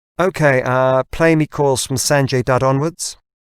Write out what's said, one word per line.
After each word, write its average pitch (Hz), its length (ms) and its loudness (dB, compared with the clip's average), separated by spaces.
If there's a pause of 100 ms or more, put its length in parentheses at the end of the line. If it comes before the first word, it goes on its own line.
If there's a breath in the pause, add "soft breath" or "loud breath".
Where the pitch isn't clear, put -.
(200)
Okay, 151 440 0
uh, 131 480 0
play 165 240 2
me 156 120 0
calls 139 380 0
from 135 100 -6
Sanjay 131 480 0
Dutt 123 180 0
onwards. 135 560 -2 (300)